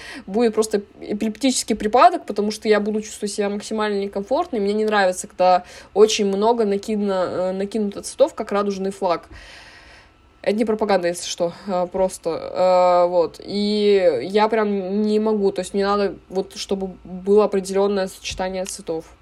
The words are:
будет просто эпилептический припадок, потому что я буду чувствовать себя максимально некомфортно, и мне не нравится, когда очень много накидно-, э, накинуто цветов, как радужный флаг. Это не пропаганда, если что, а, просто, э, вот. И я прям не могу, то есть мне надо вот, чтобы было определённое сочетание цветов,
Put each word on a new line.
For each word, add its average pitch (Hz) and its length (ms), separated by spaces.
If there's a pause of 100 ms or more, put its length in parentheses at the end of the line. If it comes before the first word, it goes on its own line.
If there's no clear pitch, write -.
(280)
будет 214 260
просто 208 280 (180)
эпилептический 220 760
припадок, 262 500
потому 208 280
что - 160
я 208 100
буду 208 240
чувствовать 208 300
себя 202 180
максимально 208 480
некомфортно, 208 600
и - 20
мне 202 140
не 214 100
нравится, 196 420
когда 180 380 (280)
очень 214 340
много 214 380
накидно-, 196 840
э, - 20
накинуто 202 500
цветов, - 320
как 214 180
радужный 196 400
флаг. 175 360 (1120)
Это 208 160
не 226 80
пропаганда, 202 440
если 175 200
что, 170 240 (140)
а, 180 220
просто, 190 420
э, 180 800
вот. 175 360
И 202 800
я 208 260
прям 202 540
не 214 160
могу, 214 320
то 185 100
есть 185 140
мне 196 100
надо 202 300 (140)
вот, 190 280
чтобы 190 480
было 190 400
определённое 196 640
сочетание 190 580
цветов, 165 400 (180)